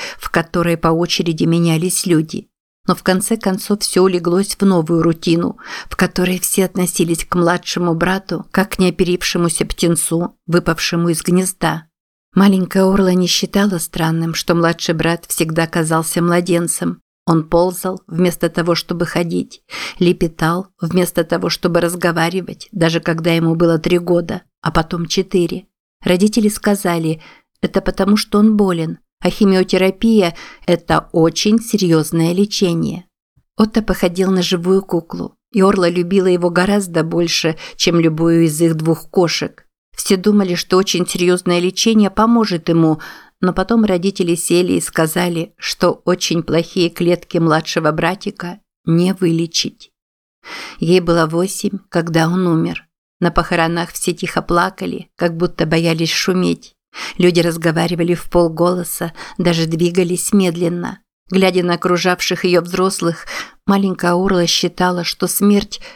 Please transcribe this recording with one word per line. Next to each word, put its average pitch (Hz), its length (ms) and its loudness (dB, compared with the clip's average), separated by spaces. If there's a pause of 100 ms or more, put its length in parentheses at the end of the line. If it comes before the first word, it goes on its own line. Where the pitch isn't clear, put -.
(180)
в - 120 -10
которой 170 460 0
по 165 140 0
очереди 165 560 0
менялись 170 600 0
люди. 160 440 -2 (360)
Но 185 80 2
в - 100 -6
конце 185 340 0
концов 202 420 -2
все - 240 0
улеглось 180 560 0
в 202 60 2
новую 170 380 2
рутину, 170 540 0 (320)
в - 60 -12
которой 180 420 0
все - 280 0
относились 170 580 -2
к - 100 -8
младшему 175 640 0
брату 180 560 -4
как 190 200 0
к - 80 -4
неоперившемуся 175 880 0
птенцу, 170 680 -2 (120)
выпавшему 170 600 0
из 165 160 -2
гнезда. 175 600 0 (520)
Маленькая 190 460 2
Орла 190 300 4
не 180 140 2
считала 196 500 0
странным, 165 560 -4
что - 220 -2
младший 170 380 0
брат 165 320 -2
всегда 160 420 -2
казался 160 540 -2
младенцем. 175 800 -2 (260)
Он 160 220 2
ползал 180 600 0
вместо 170 420 -2
того, 170 260 0
чтобы 170 300 -4
ходить, 175 560 -4 (380)
лепетал 170 680 0 (140)
вместо 170 420 0
того, 165 240 -2
чтобы 170 320 -2
разговаривать, 170 960 -2
даже 165 260 0
когда 165 320 -2
ему 165 240 2
было 165 240 4
три 170 200 0
года, 175 420 -2 (200)
а 160 100 -2
потом 170 340 -2
четыре. 175 640 -2 (360)
Родители 208 460 2
сказали: 170 720 -2 (400)
«Это - 180 -2
потому, 196 380 0
что 208 220 -2
он 214 180 4
болен, 170 420 -2 (220)
а 180 80 0
химиотерапия – 190 1080 2 (320)
это 165 460 0
очень 175 480 2
серьезное 165 720 0
лечение». 180 720 -2 (500)
Отто 214 260 2
походил 185 480 0
на 185 120 2
живую 180 400 0
куклу, - 560 -6 (160)
и 196 80 2
Орла 190 260 4
любила 180 400 2
его 180 220 2
гораздо 180 560 0
больше, 165 500 -2 (220)
чем 170 200 2
любую 165 460 2
из 151 160 0
их 165 160 2
двух 156 340 -2
кошек. - 520 -2 (340)
Все - 220 0
думали, 190 380 2
что - 200 -2
очень 185 320 0
серьезное 180 520 0
лечение 196 500 2
поможет 214 580 2
ему, 160 320 4 (400)
но 185 140 0
потом 214 320 2
родители 185 500 0
сели 175 380 0
и 170 80 0
сказали, 170 760 -2
что - 460 -2
очень 170 400 0
плохие 165 460 0
клетки 175 480 -2
младшего 160 560 0
братика 175 680 -6 (240)
не 175 300 2
вылечить. 165 800 -4 (840)
Ей 175 200 2
было 170 280 2
восемь, 185 600 -4
когда 165 400 0
он 180 180 0
умер. 170 440 -2 (320)
На 180 100 0
похоронах 170 600 -2
все - 180 -4
тихо - 300 -6
плакали, 180 760 -2
как 170 220 -2
будто 170 280 -2
боялись 165 460 0
шуметь. - 640 -2 (420)
Люди 180 220 4
разговаривали 170 760 0
вполголоса, 170 960 -2 (240)
даже 165 280 0
двигались 175 680 0
медленно. 175 640 0 (320)
Глядя 185 320 2
на 175 120 0
окружавших 180 680 0
ее 180 160 2
взрослых, 175 680 -2 (380)
маленькая 190 460 0
Орла 180 340 2
считала, 175 600 -2
что - 220 -4
смерть – 202 520 0 (160)